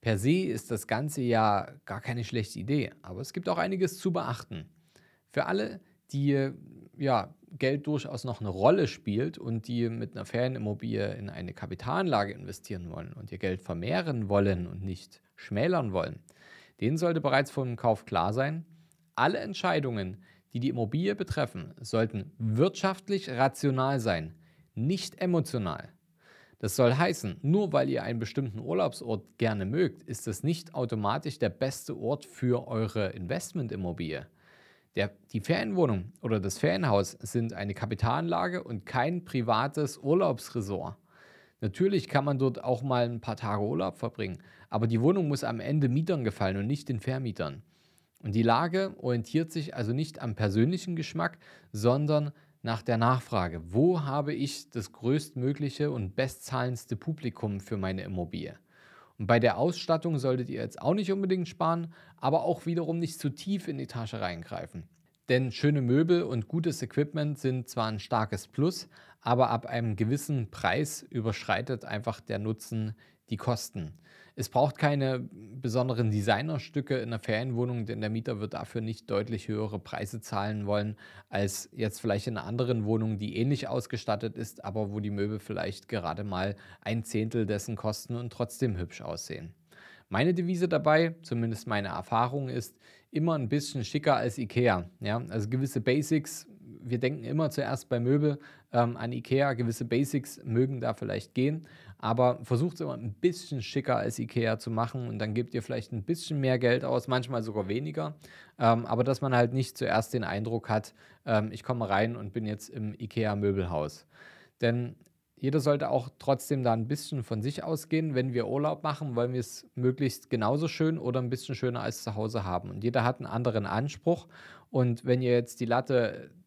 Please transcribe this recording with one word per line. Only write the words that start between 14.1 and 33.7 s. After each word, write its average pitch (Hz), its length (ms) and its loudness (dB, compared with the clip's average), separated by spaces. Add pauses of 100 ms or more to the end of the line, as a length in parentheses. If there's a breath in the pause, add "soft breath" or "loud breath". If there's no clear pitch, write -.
wollen 98 380 4
und 90 160 -8
nicht - 380 -8 (140)
schmälern 127 580 -2
wollen, - 280 -2 (600 soft breath)
denen 123 160 2
sollte 165 240 2
bereits 139 300 4
vor 139 140 -2
dem 120 120 -4
Kauf 113 300 2
klar 92 260 2
sein, 151 320 0 (520 soft breath)
alle - 220 4
Entscheidungen, 135 840 -2 (300 soft breath)
die 123 80 -2
die 131 80 2
Immobilie 139 460 0
betreffen, 123 640 -4
sollten 113 580 0
wirtschaftlich 185 920 0
rational 131 680 2
sein, 85 340 0 (400 soft breath)
nicht 165 460 -2
emotional. 139 720 0 (680 soft breath)
Das 101 160 -4
soll 123 180 8
heißen, 151 460 0
nur 170 320 2
weil 135 160 4
ihr 131 140 0
einen 117 160 -4
bestimmten 113 400 -4
Urlaubsort 123 800 -2
gerne 107 260 2
mögt, 143 380 0
ist - 260 -8
es 104 140 -4
nicht 165 320 -2
automatisch 117 640 -2
der 107 100 2
beste 131 500 -4
Ort 139 280 -2
für - 420 0
eure 110 400 0
Investmentimmobilie. 90 1160 -4 (680 soft breath)